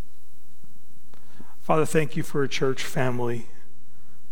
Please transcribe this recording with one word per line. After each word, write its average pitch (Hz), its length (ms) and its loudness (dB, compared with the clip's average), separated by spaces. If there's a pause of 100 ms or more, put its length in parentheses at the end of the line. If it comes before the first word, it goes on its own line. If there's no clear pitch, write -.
(1600)
Father, 160 240 2
thank 156 320 2
you 156 60 2
for 147 200 0
a 131 60 2
church 131 340 2
family 123 640 0 (840)